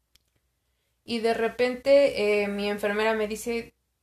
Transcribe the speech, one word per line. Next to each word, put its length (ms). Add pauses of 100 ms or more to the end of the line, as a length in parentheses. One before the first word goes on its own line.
(1040)
Y 160
de 140
repente, 1080
eh, 40
mi 220
enfermera 440
me 140
dice, 460 (300)